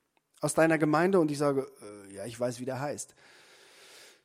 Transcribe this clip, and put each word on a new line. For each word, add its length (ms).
aus 120
deiner 240
Gemeinde?" 420
Und 120
ich 60
sage, 300
"Äh, 340
ja, 100
ich 140
weiß, 200
wie 60
der 140
heißt." 360